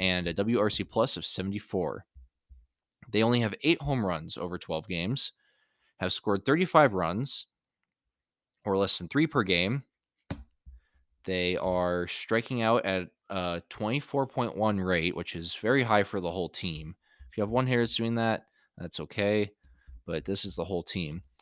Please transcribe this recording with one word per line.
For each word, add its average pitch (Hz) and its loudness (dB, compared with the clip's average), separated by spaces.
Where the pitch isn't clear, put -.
and 90 2
a 85 -2
W 107 2
R 104 4
C 101 -2
plus 117 0
of - -8
seventy-four. 95 -4
They 110 2
only 120 4
have 104 0
eight 160 2
home 139 0
runs 82 -2
over 87 -6
twelve 80 -6
games, 92 -2
have 92 -2
scored 101 -2
thirty-five 151 6
runs, 92 -2
or 98 2
less 98 2
than 87 -4
three 151 2
per 120 2
game. 92 2
They 90 0
are 90 0
striking 117 -2
out 113 4
at 92 -2
a 90 -4
twenty-four 135 -2
point 120 -4
one 104 2
rate, 87 2
which 85 -8
is 85 -8
very 127 2
high 107 4
for 98 -4
the 87 -4
whole 87 -2
team. 80 -8
If - -12
you 110 0
have 104 -2
one 127 2
hitter 123 4
that's 113 0
doing 117 0
that, 113 0
that's 90 -10
okay, 104 0
but 80 -4
this 98 -2
is 95 -6
the 85 -4
whole 87 -2
team. 85 -6